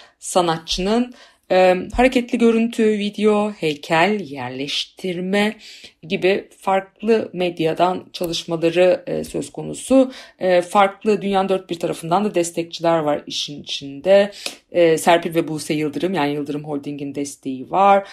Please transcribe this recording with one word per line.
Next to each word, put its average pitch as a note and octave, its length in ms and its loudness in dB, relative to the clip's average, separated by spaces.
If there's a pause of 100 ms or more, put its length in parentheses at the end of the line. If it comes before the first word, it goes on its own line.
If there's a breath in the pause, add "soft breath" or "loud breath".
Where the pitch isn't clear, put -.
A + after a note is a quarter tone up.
(200 soft breath)
sanatçının, F#3 920 -2 (380 loud breath)
e, F#3 240 6 (180)
hareketli B3 440 2
görüntü, A3+ 520 2
video, G#3 640 0
heykel, E3+ 680 0
yerleştirme E3+ 1400 -4 (460 loud breath)
gibi F3+ 460 0 (100)
farklı G#3 720 0
medyadan F3 800 0
çalışmaları, E3+ 920 0
e, D#3 160 -4
söz D#3 280 -8
konusu. B3+ 600 2 (280 loud breath)
E, F3+ 220 2
farklı G3 600 2
dünyanın G3 280 0
dört F#3+ 200 -2
bir E3+ 100 -6
tarafından E3 460 -2
da G#3 100 -2
destekçiler E3+ 640 -2
var D3 300 -2
işin C#3+ 360 -8
içinde. F3+ 680 0 (400 loud breath)
E, E3 260 4
Serpil E3+ 380 2
ve D#3+ 120 0
Buse D#3 260 -6
Yıldırım, D3+ 400 -4
yani D3 200 -2
Yıldırım D3 300 -6
Holding'in C#3+ 520 -8
desteği C3+ 560 -10
var. G3 420 4